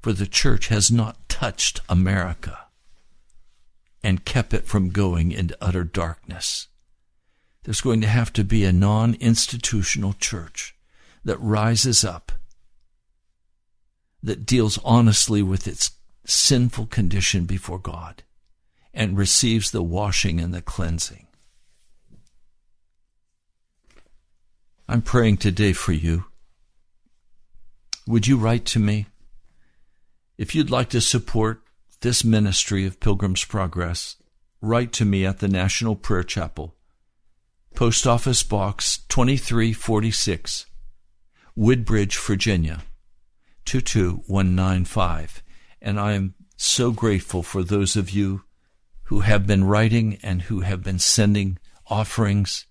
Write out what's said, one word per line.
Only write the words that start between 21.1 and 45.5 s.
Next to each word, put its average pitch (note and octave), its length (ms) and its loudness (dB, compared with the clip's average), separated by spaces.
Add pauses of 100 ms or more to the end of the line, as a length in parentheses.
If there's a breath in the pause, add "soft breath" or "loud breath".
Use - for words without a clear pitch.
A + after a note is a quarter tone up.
I'm A#2 140 0
praying A2+ 360 2
today G2 360 0
for - 200 -2
you. E2 320 0 (1800)
Would A2+ 220 2
you C3+ 100 6
write A2+ 280 2
to - 140 0
me? G#2 280 2 (1300)
If - 160 -6
you'd D3+ 160 0
like B2 200 0
to A#2+ 100 0
support A2 640 0 (400)
this A#2+ 240 0
ministry G2+ 600 2
of F#2 140 -8
Pilgrim's G2 460 2
Progress, F2 720 -6 (420)
write A#2 320 0
to - 140 0
me G2 200 2
at F#2+ 140 -2
the G#2 80 -2
National G2 480 0
Prayer F#2 280 0
Chapel, - 520 -8 (960)
Post - 320 2
Office A#2+ 380 2
Box - 640 -4
twenty-three A#2+ 640 2
forty-six, G#2+ 920 -2 (880 soft breath)
Woodbridge, A2 640 2
Virginia, F2+ 600 -2 (840)
two - 160 -2
two F#2 480 0
one F#2 280 2
nine F#2 280 2
five. F2 580 -2 (400 soft breath)